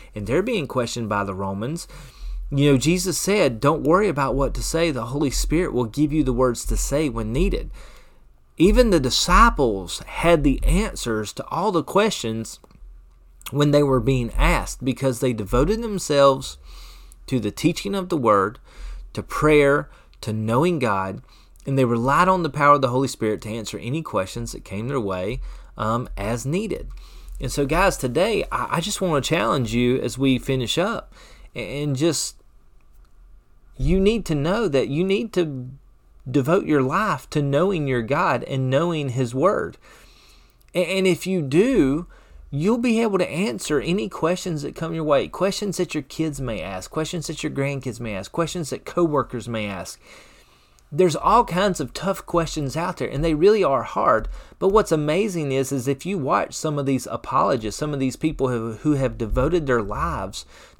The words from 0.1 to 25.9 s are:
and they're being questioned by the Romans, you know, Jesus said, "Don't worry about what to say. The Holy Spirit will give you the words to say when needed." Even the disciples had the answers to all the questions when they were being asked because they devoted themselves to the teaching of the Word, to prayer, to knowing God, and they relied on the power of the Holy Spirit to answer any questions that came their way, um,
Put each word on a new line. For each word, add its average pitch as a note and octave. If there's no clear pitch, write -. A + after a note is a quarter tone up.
and G#2
they're C#3
being G#3
questioned A#2+
by G2+
the G2
Romans, G2
you C#3+
know, C#3
Jesus F3
said, D#3+
"Don't C#3+
worry F#3
about C#3
what C3+
to A#2+
say. E3
The A#2+
Holy C#3
Spirit D#3+
will B2
give C#3+
you D#3
the B2+
words A#2+
to -
say D3
when A2+
needed." E3+
Even A3
the E3+
disciples C3+
had -
the C3+
answers B2+
to -
all F3+
the E3
questions A#2+
when D3
they D3
were C3
being A#2+
asked D3+
because B2+
they B2+
devoted B2+
themselves C#3
to C3
the G#2
teaching F3
of F#3
the E3+
Word, G#2+
to -
prayer, D3
to A2
knowing B2
God, G2
and C#3
they C3
relied C3
on F#3
the D#3
power D3
of C#3+
the C3
Holy B2+
Spirit G#2+
to A2
answer G#2+
any B2
questions A2
that -
came G#2+
their C#3
way, G2
um, A2+